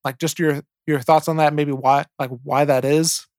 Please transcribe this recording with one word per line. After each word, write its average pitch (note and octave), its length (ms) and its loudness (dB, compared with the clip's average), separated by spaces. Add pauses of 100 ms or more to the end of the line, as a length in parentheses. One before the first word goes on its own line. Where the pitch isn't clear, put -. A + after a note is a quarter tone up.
like, C3 140 -8
just - 220 -6
your, D3 220 -2 (260)
your D3+ 120 -2
thoughts D#3+ 280 2
on D#3+ 100 -2
that, D3+ 160 2
maybe D3 180 -2
why, C3+ 340 2 (120)
like, C3 140 -6 (120)
why C#3 220 0
that C3 200 2
is. D#3 420 0 (120)